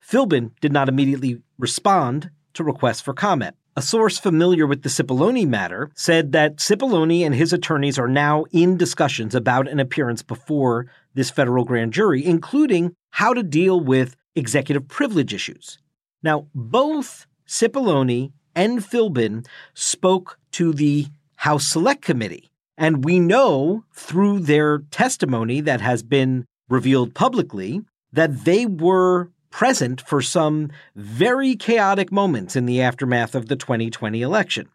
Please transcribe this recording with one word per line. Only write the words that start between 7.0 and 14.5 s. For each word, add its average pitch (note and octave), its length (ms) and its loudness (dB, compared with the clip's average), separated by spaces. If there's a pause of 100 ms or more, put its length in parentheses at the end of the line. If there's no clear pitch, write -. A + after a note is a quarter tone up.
and D3 120 0
his E3 160 2
attorneys C#3+ 480 -2
are A#2+ 80 0
now D3 420 2
in F3+ 260 4
discussions B2+ 580 -2
about B2+ 340 0
an C#3+ 100 -4
appearance B2+ 440 -2
before A#2+ 640 -2 (280)
this C3 160 -2
federal B2+ 340 0
grand A#2 280 -2
jury, D3+ 320 2
including F3 680 0 (160)
how A3 220 0
to A#3+ 120 -2
deal F3+ 340 2
with C3 380 2 (180)
executive C#3 540 -2